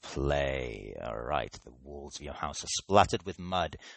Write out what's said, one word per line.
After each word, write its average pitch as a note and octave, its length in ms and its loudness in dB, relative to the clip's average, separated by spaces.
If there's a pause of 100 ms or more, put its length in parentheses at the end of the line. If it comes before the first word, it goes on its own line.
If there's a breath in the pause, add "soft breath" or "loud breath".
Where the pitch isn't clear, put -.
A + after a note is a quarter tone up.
play. C2+ 960 -2
All G#1+ 160 -6
right, A#1+ 360 -2 (120)
the A#1 60 -20 (140)
walls C#2+ 320 -14
of C#2+ 80 -14
your C#2 100 -8
house - 300 -6
are - 180 -4
splattered G2+ 420 8
with F#2+ 140 -8
mud, F2+ 380 -2 (200 loud breath)